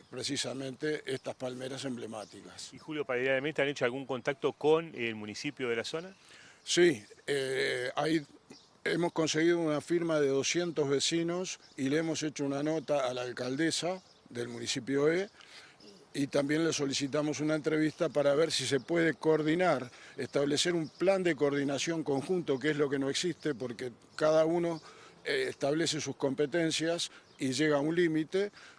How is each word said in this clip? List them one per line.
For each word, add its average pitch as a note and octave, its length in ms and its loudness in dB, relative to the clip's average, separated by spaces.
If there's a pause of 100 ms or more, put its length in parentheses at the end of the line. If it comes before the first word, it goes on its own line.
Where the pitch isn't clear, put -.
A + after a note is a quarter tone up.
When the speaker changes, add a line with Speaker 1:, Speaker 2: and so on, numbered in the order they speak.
Speaker 1:
precisamente C3+ 960 -6
estas C3 300 -6
palmeras B2+ 500 -8
emblemáticas. G#2+ 880 -10
Speaker 2:
Y C3 40 -18
Julio, D3+ 280 -6
paralelamente, C3+ 560 0
¿han C#3 80 2
hecho C#3 160 -2
algún B2+ 200 -2
contacto C3+ 480 -2
con D#3+ 420 2
el A#2 200 -4
municipio A2+ 540 -6
de A#2 60 2
la A2+ 80 -2
zona? F3+ 300 -8 (500)
Speaker 1:
Sí, E3 400 4 (240)
eh, C3+ 680 -2
hay, D3+ 300 0 (580)
hemos E3 280 0
conseguido E3 480 2
una D3+ 220 0
firma E3 380 0
de C#3+ 80 4
doscientos D3 600 0
vecinos E3+ 720 0 (160)
y C3+ 140 -2
le D3 80 2
hemos D#3+ 260 -2
hecho D3 220 -4
una C#3 180 -2
nota D3 440 0
a B2 60 -2
la B2 100 -4
alcaldesa C#3+ 800 -2 (280)
del A#2+ 180 -6
municipio B2+ 640 0
E F#3+ 180 0 (880)
y C3+ 120 0
también D3 360 2
le D#3+ 100 2
solicitamos C#3+ 640 -2
una D3+ 160 0
entrevista D#3 520 0
para C#3+ 280 4
ver D#3+ 160 2
si C3 140 0
se C3 140 2
puede E3 360 2
coordinar, D#3 720 2 (260)
establecer C#3+ 580 0
un D#3+ 140 0
plan F#3 360 2
de E3+ 120 2
coordinación C#3+ 680 0
conjunto, C#3+ 560 0
que C#3+ 100 0
es D3 80 0
lo D3 120 2
que C#3 100 0
no C3+ 100 0
existe, D3+ 460 -2
porque B2 360 -8 (240)
cada D#3 300 6
uno, E3+ 340 0 (460)
eh, C3 240 0
establece D3 500 0
sus C3+ 160 -6
competencias D#3+ 920 0 (300)
y C3 140 -2
llega D3 240 4
a - 20 4
un D#3 160 0
límite, E3+ 560 0 (280)